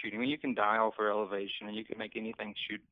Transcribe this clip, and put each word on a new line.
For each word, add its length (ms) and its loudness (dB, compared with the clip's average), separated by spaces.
shooting, 160 -4
I 40 2
mean, 80 4
you 80 0
can 160 0
dial 420 4
for 140 4
elevation 580 -2
and 80 -6
you 80 -4
can 140 -8
make 180 -6
anything 380 -6
shoot 120 -6